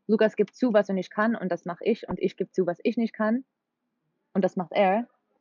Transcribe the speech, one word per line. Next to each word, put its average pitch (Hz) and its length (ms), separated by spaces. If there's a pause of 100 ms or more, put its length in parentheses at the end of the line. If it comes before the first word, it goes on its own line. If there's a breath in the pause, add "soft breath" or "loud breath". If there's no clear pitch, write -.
Lukas 214 300
gibt - 200
zu, 254 160
was 208 160
er 196 60
nicht 185 160
kann, 220 260
und 185 160
das - 140
mache 175 180
ich. - 240
Und 180 120
ich - 180
gebe 185 140
zu, 185 160
was 175 160
ich 233 120
nicht 226 160
kann, 220 320 (920)
und 190 80
das 185 120
macht 175 180
er. 202 340 (340)